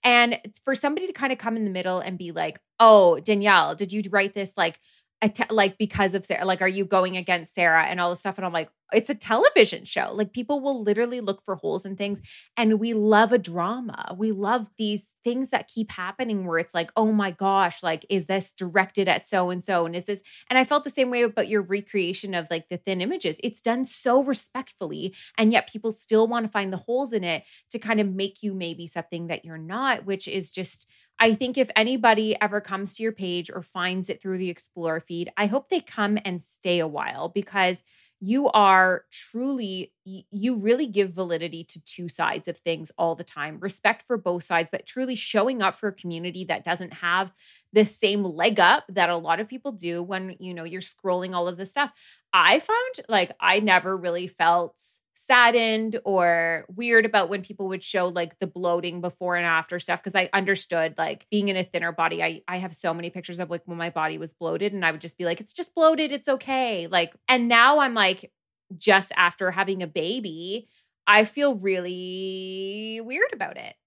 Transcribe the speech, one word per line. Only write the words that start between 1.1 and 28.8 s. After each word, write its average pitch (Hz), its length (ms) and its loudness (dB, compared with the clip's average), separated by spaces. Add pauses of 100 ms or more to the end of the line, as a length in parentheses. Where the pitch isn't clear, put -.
kind 262 200 -4
of 254 60 -6
come 226 180 -4
in 220 80 -2
the 202 60 -2
middle 185 280 -2
and 185 180 -8
be 170 160 -10
like, 156 280 -6 (180)
Oh, 202 420 10
Danielle, 190 540 4
did 180 180 -6
you 208 160 -4
write 202 240 2
this, 196 240 -8
like, 170 220 0 (440)
atta-, 214 300 0
like, 196 260 2
because 202 360 0
of 190 100 -4
Sarah, - 200 -4
like, 185 180 0
are 185 60 2
you 190 160 -2
going 185 320 2
against 175 380 -4
Sarah 165 300 4
and 180 160 -4
all 175 100 2
this 175 100 -6
stuff? 190 180 -6
And 185 80 -6
I'm 175 60 -4
like, 160 180 -4 (220)
it's 226 180 2
a 233 40 -2
television 240 680 2
show. - 280 -4
Like, 202 200 -4
people 254 280 -4
will 262 220 -4
literally 233 380 -2
look 196 240 -6
for 190 100 -4
holes 165 320 -6
in 196 80 -8
things. 202 260 -6 (360)
And 220 240 4
we 233 120 0
love 214 400 6
a 247 60 4
drama. 185 800 -6
We 220 140 0
love 208 360 -2 (100)
these 208 440 -4
things 247 280 -4
that 214 180 -4
keep 226 240 -6
happening 202 520 -6
where 165 140 -2
it's 165 160 -4
like, 170 220 -2
"Oh 220 160 2
my 202 180 2
gosh, 190 540 0
like, 160 240 -2
is 190 180 -2
this 190 260 -4
directed 190 540 0
at - 220 0
so-and-so? 180 580 0
And 165 80 -6
is 180 100 -6
this," 202 180 -6 (260)
and 254 100 4
I 262 60 6
felt 294 180 2
the 285 80 -10
same 262 180 0
way 247 140 0
about 220 240 0
your 208 160 0
recreation 190 720 -4
of, 165 160 -4
like, 165 180 -6
the 175 100 -8
Thin 190 220 -4
Images. 208 440 -4
It's 233 160 -6
done 240 240 -2
so 254 400 2
respectfully, 190 920 -8 (240)
and 220 140 4
yet - 180 2
people 220 220 -6
still 220 340 2
wanna 233 220 -2
find 196 240 -4
the 185 60 -6
holes 247 340 -4
in 208 100 -2
it 170 220 -4 (260)
to 233 80 -8
kind 220 220 0
of 196 120 0
make 196 300 -6
you 208 120 -4
maybe 170 340 -8